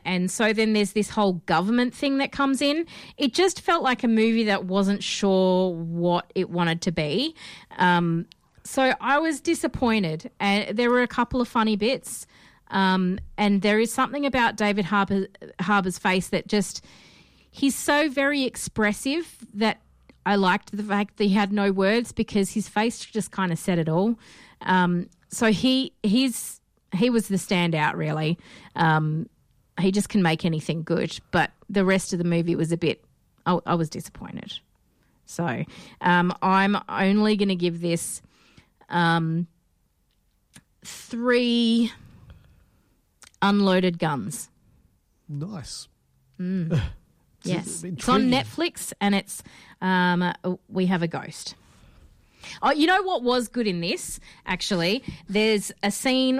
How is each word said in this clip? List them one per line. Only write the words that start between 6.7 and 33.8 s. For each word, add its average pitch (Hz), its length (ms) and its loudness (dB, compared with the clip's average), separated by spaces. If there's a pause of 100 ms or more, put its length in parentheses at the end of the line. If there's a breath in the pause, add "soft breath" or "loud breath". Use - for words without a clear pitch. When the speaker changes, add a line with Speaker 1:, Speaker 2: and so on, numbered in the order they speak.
Speaker 1:
to 185 100 -2
be. 180 440 -2 (420 loud breath)
Um, 175 480 2 (380)
so 262 380 0
I 262 180 2
was 320 200 -2
disappointed. 226 920 -2 (100)
And 202 380 0
there 240 120 2
were 247 140 4
a 240 40 -2
couple 269 340 -2
of 233 60 -2
funny 220 280 0
bits. - 520 -4 (420 soft breath)
Um, 185 500 0 (180)
and 202 240 2
there 214 180 2
is 226 140 0
something 269 320 -2
about 247 300 0
David 208 300 0
Harbour, 196 420 0 (340)
Harbour's 190 380 0
face 185 300 0
that - 180 -4
just, - 360 -2 (680 loud breath)
he's - 240 0
so 294 340 0
very 277 360 0
expressive 240 920 -4 (160)
that 214 260 -2 (460)
I 202 120 4
liked 196 380 0
the 202 80 -6
fact 208 340 -2
that 208 80 2
he 196 80 4
had 202 200 2
no 202 180 2
words 196 420 0
because 202 380 -2
his 208 160 -4
face 226 380 -2
just - 260 -6
kinda 180 260 -2
said 180 200 -2
it 160 120 0
all. 196 280 2 (440 loud breath)
Um, 180 480 2 (200)
so 220 220 0
he, 262 400 0 (100)
he's, 233 600 0 (320)
he 208 160 2
was 233 180 2
the 196 80 -2
standout, 170 600 0
really. 156 420 -2 (380 loud breath)
Um, 156 520 2 (520)
he 190 120 4
just 202 180 0
can 208 140 2
make 160 220 0
anything 160 380 -2
good, 165 360 -2 (120)
but 170 200 0 (180)
the 196 140 2
rest 190 300 2
of 175 60 -2
the 175 60 -2
movie 170 300 0
was 160 160 0
a 165 60 -2
bit, - 260 -2 (420)
I, 175 200 2
I 170 100 0
was 160 140 0